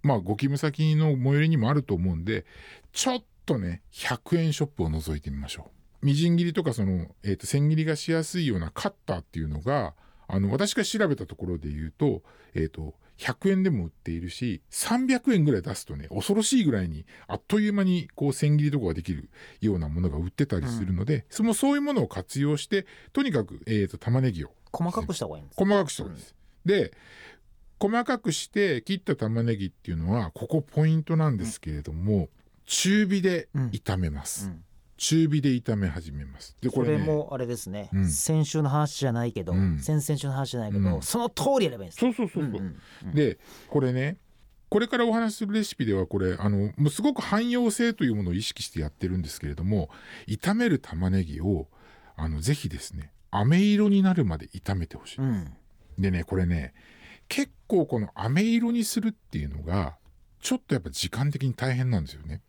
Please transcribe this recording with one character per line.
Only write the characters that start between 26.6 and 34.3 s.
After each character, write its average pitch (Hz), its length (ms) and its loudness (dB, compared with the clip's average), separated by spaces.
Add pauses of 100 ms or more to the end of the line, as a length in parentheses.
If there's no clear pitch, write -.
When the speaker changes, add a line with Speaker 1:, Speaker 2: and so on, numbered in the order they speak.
Speaker 2:
う 165 40 2
ん。 - 20 6
Speaker 1:
で、 180 220 2 (880)
細 226 240 0
か 254 140 0
く 190 120 -2
し - 180 -6
て 180 340 2
切 196 120 -2
っ 185 60 -6
た - 160 -2
玉 113 260 0
ね 117 140 0
ぎ 98 100 -4
っ - 20 -4
て - 220 -10
い 85 40 -2
う - 20 -2
の 85 160 0
は、 107 180 -2
こ - 160 -10
こ 156 140 0
ポ 151 240 0
イ 160 100 4
ン 160 80 0
ト 165 140 0
な 156 120 4
ん 123 60 0
で 92 80 -2
す - 160 -8
け 78 120 -8
れ 73 100 -6
ど 76 100 -8
も、 92 240 0
Speaker 2:
う 101 60 4
ん。 151 80 -2 (360)
Speaker 1:
中 202 420 2
火 190 140 2
で 175 320 0
炒 110 440 -2
め 87 120 0
ま 71 160 -6
す。 - 200 -8